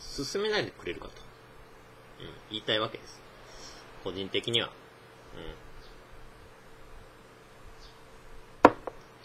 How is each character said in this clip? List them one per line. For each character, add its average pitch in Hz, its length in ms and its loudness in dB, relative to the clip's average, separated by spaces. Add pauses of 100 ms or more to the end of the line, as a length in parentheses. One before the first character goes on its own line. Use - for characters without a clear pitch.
(160)
勧 170 260 2
め 214 80 4
な 214 80 6
い 147 60 4
で 95 80 -4
く - 120 -12
れ 87 100 0
る - 60 -6
か - 60 -8
と。 - 60 -8 (1120)
う - 20 -8
ん、 85 60 -6 (200)
言 107 80 0
い 104 40 -2
た 113 120 6
い 107 60 8
わ 113 80 6
け - 100 -6
で - 80 -12
す。 - 160 -14 (800)
個 95 80 0
人 95 200 -2
的 104 200 6
に 117 100 8
は。 - 120 2 (4000)